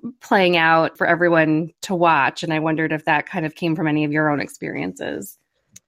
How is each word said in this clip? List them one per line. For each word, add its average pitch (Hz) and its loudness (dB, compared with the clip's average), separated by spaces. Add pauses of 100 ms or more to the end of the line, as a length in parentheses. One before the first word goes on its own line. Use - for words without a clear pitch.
(200)
playing 180 2
out 160 2
for 185 0
everyone 165 2 (120)
to 196 -6
watch." 160 2
And 165 -4
I 156 -2
wondered 156 -2
if 156 -4
that 151 0
kind 165 -4
of 156 -8
came 160 -2
from 156 -4
any 151 0
of 147 -2
your 151 0
own 143 0
experiences. - -10 (500)